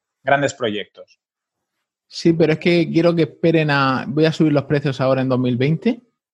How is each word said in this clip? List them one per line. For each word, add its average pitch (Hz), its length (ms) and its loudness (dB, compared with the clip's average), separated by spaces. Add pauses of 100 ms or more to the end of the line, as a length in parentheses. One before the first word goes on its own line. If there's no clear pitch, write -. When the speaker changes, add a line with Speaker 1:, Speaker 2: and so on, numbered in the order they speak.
(220)
Speaker 1:
grandes 139 300 0
proyectos. 104 680 -10 (880)
Speaker 2:
Sí, - 260 0
pero 160 200 2
es 160 60 0
que 170 320 0
quiero 165 240 2
que 165 80 0
esperen 156 480 0
a, 135 360 0
voy 151 180 0
a 160 80 2
subir 156 200 0
los 143 120 2
precios 143 360 -4
ahora 131 220 0
en 131 60 -2
dos 127 100 0
mil 123 180 -2
veinte. 156 460 -2 (320)